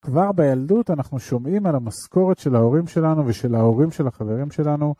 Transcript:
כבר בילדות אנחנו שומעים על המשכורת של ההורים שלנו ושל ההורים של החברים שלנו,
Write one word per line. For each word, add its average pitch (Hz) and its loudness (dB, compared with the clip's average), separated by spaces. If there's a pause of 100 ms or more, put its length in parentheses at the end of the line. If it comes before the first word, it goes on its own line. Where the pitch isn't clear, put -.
כבר 175 0
בילדות 156 2
אנחנו 139 -4
שומעים 147 -4
על 160 2
המשכורת 180 -2
של 131 0
ההורים 127 2
שלנו 156 0
ושל 117 -2
ההורים 113 2
של 147 -2
החברים 120 -6
שלנו, 147 -2